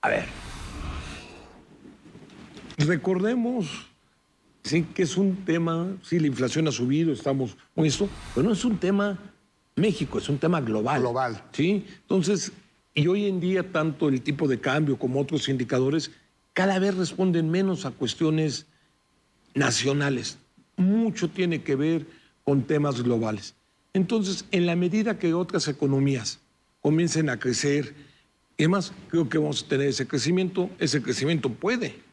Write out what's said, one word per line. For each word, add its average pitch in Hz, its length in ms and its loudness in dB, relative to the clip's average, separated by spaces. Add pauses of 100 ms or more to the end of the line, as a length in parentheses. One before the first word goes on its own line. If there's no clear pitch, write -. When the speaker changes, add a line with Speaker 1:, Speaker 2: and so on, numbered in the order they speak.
Speaker 1:
A - 80 0
ver, 52 160 0 (2500)
recordemos, 190 1080 0 (760)
sí, 160 200 0 (100)
que 190 100 2
es - 140 0
un 190 260 2
tema, 165 440 0 (160)
sí, 165 160 0
la 156 80 4
inflación 131 400 0
ha 143 40 0
subido, 135 400 2
estamos 131 460 -2 (180)
con 156 100 2
esto, 160 220 2 (280)
pero 143 120 2
no 233 60 4
es 180 100 -2
un 226 140 2
tema 196 400 0 (580)
México, 165 440 0
es - 100 -10
un 143 80 0
tema 165 240 0
global. 113 400 0
Speaker 2:
Global. 123 500 -2
Speaker 1:
¿Sí? 185 340 0 (160)
Entonces, 190 500 0 (420)
y 151 140 2
hoy 202 200 2
en 190 120 0
día 185 320 0
tanto 156 380 0
el 131 120 0
tipo 147 260 0
de 127 120 0
cambio 143 400 0
como 131 200 0
otros 143 300 -2
indicadores 135 600 0 (420)
cada 190 260 2
vez 196 160 2
responden 175 540 0
menos 185 360 0
a 131 60 -4
cuestiones 156 760 0 (880)
nacionales. 139 840 0 (380)
Mucho 196 540 2
tiene 170 320 0
que 143 140 0
ver 156 300 0 (380)
con 139 200 2
temas 147 380 0
globales. 113 520 0 (400)
Entonces, 190 580 0
en 175 140 2
la 170 100 2
medida 180 440 0
que 165 140 0
otras 175 340 -2
economías 135 720 0 (420)
comiencen 156 480 2
a 123 80 -2
crecer 139 560 0 (640)
y - 60 2
demás, 175 280 2 (180)
creo 165 200 2
que 160 80 0
vamos 151 260 0
a - 40 -14
tener 139 200 2
ese 131 200 -2
crecimiento. 180 640 0 (100)
Ese 139 220 0
crecimiento 131 480 0
puede 233 460 -4 (180)